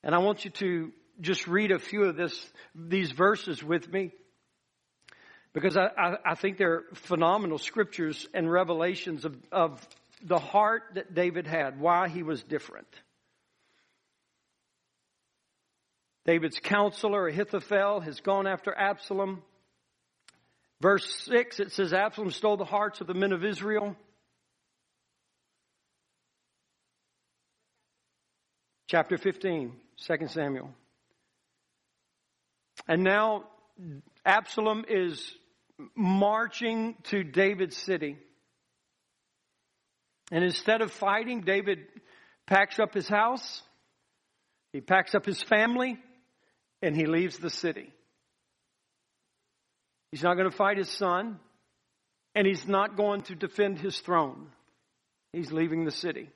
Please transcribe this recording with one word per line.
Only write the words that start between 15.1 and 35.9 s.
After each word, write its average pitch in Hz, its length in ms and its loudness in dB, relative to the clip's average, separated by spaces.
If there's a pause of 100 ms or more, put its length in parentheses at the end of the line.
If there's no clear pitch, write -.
David's 165 340 2
counselor, 202 720 0
Ahithophel, 202 720 0
has 156 180 -10
gone 196 260 0
after 190 320 -4
Absalom. 196 640 -2 (1400)
Verse 190 240 4 (180)
six, 240 380 0
it 196 100 -4
says, 180 220 -2
"Absalom 202 380 -2
stole 208 260 0
the 185 80 -4
hearts 202 340 -2
of 180 80 -10
the 180 60 -6
men 196 180 0
of 180 140 -2
Israel." 208 500 -4 (4000)
Chapter 170 300 2
fifteen, 160 600 -4 (180)
Second 156 360 -4
Samuel. 143 400 -4 (2250)
And 170 160 4
now 208 420 2 (800)
Absalom 214 600 2
is 180 460 -2 (600)